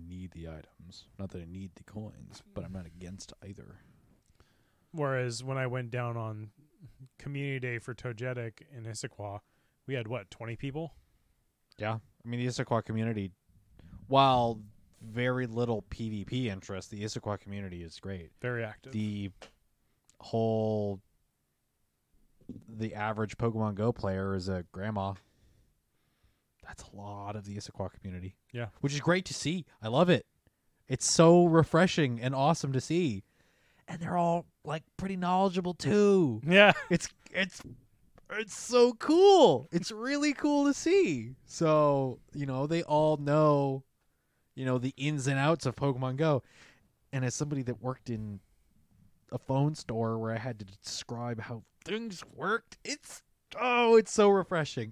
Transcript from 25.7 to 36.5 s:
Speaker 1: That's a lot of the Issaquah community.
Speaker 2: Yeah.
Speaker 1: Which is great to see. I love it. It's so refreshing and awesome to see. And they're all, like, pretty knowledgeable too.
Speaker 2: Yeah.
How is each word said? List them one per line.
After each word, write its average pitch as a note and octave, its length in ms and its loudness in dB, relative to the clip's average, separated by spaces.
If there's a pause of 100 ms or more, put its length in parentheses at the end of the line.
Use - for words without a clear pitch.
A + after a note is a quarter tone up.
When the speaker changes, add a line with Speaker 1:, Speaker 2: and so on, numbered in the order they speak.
Speaker 1:
That's - 260 -18
a - 60 -20
lot G2+ 380 -10
of G#2 100 -10
the G2+ 100 -10
Issaquah G2 380 -8
community. F2+ 420 -12 (160)
Speaker 2:
Yeah. A#2+ 160 -8 (140)
Speaker 1:
Which C#3+ 120 -2
is C#3+ 60 -4
great F3+ 260 0
to - 80 -10
see. E3 320 -4 (160)
I G#2+ 60 -8
love C#3+ 220 4
it. C#3+ 160 4 (640)
It's - 220 -4
so F3 360 8
refreshing D#3+ 760 4
and B2+ 160 -2
awesome C#3 380 2
to C3 80 0
see. D#3 420 -2 (640)
And E3 140 -10
they're E3+ 160 -4
all, E3+ 280 0 (200)
like, D3+ 180 -8 (140)
pretty F#3+ 180 -6
knowledgeable F3+ 600 0
too. F#3 720 4
Speaker 2:
Yeah. F#3 280 8 (160)